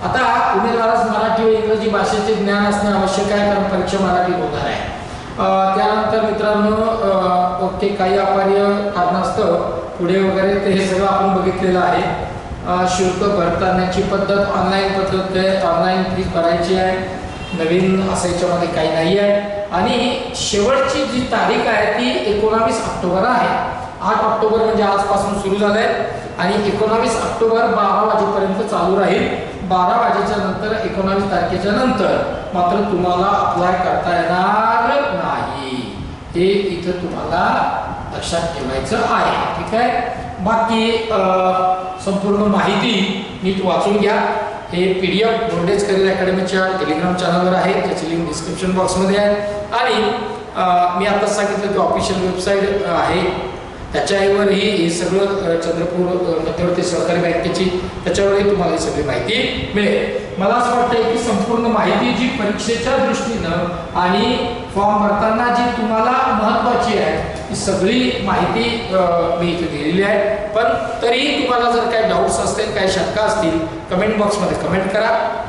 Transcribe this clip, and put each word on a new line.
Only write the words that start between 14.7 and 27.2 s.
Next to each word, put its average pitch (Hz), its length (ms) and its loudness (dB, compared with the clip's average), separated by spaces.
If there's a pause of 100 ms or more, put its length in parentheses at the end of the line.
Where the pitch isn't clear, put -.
पद्धत 190 380 -2
आहे, 190 240 2
ऑनलाइन 175 420 2
फीस 185 240 -2
भरायची 170 480 0
आहे, 185 440 -2 (340)
नवीन 185 600 2
असं 180 160 0
याच्यामध्ये 170 380 0
काही 156 220 0
नाही 165 300 2
आहे. 202 400 0 (120)
आणि 247 480 0 (160)
शेवटची 262 680 2
जी 247 140 -2 (120)
तारीख 214 360 2
आहे, 165 260 2
ती 233 440 0
एकोणावीस 175 380 2
ऑक्टोबर - 520 0
आहे. - 520 0 (220)
आठ 220 220 0
ऑक्टोबर 220 420 2
म्हणजे 208 180 2
आजपासून 202 560 0
सुरू 196 160 0
झालंय 208 540 0 (280)
आणि 202 300 0
एकोणावीस 220 480 0
ऑक्टोबर 226 460 0